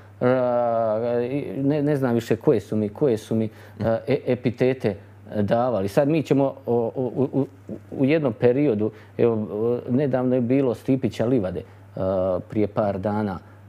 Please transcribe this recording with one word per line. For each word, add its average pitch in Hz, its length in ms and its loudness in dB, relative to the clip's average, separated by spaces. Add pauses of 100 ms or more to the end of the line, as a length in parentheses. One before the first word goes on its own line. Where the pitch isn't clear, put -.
(220)
a, 120 1120 2
i 135 320 -4
ne, 143 200 2
ne 147 120 2
znam 131 200 0
više 113 200 0
koje 120 240 2
su - 160 -6
mi, 107 140 0
koje 120 280 0
su - 180 -4
mi, 110 140 0 (300)
a, 113 180 0 (100)
e-, 135 200 0
epitete 127 680 0 (400)
davali. 107 520 0
Sad 143 200 2
mi 156 160 2
ćemo 139 200 2
o, 135 100 0 (120)
o, 117 300 0
u, 127 380 -2
u, 135 140 0 (440)
u 135 140 0
jednom 143 280 2
periodu, 120 580 2 (260)
evo, 117 160 4 (180)
o, 117 280 -2 (100)
nedavno 127 460 0
je 131 60 2
bilo 127 340 2
Stipića 127 500 -2
Livade, 98 360 0 (340)
a, 95 440 0 (100)
prije 104 180 0
par 101 320 -2
dana 104 400 -2 (300)